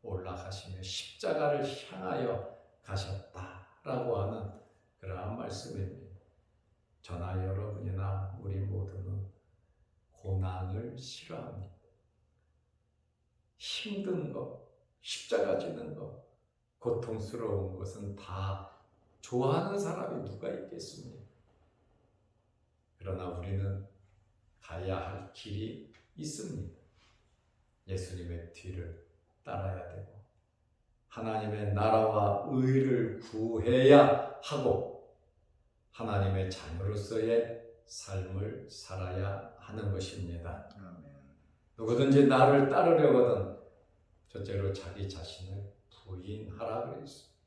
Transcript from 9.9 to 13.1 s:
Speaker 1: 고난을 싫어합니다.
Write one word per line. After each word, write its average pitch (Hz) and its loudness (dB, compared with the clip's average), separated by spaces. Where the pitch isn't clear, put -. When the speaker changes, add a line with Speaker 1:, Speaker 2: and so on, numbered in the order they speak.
Speaker 1:
고난을 92 -4
싫어합니다. - -12